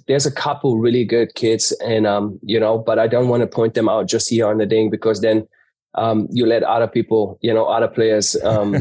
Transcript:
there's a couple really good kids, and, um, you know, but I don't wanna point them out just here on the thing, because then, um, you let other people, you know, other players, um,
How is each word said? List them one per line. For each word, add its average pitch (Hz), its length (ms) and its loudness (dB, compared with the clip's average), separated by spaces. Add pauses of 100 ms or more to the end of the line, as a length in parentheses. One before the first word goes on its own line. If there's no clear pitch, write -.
there's 135 180 2
a - 60 -2
couple 139 460 -2
really 120 260 2
good 113 320 0
kids, 113 380 0 (120)
and, 110 220 0
um, 101 360 -2
you 113 160 -2
know, 110 180 2
but 113 200 -2
I 113 100 2
don't 120 200 0
wanna 120 200 0
point 113 260 -2
them 113 160 0
out 101 180 0
just 110 220 -2
here 113 180 2
on 107 100 0
the 107 80 0
thing, 110 240 2
because 107 300 -2
then, 110 280 0 (480)
um, 110 360 0
you 117 140 0
let 113 180 2
other 117 240 0
people, 110 540 0
you 113 120 0
know, 113 120 2
other 113 240 0
players, 110 540 0
um, 104 380 0